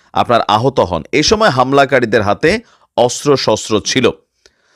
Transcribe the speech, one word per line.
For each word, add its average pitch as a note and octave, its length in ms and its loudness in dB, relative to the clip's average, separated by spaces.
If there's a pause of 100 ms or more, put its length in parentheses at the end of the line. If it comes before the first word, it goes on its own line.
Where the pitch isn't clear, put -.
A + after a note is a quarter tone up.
(140)
আপনার A#2 280 0
আহত A#2 380 0
হন। E2+ 320 -2
এই C#3+ 120 0
সময় G#3+ 260 0
হামলাকারীদের B2+ 720 0
হাতে D3+ 380 0 (380)
অস্ত্রশস্ত্র A#2+ 880 0
ছিল। A#2+ 260 0 (640)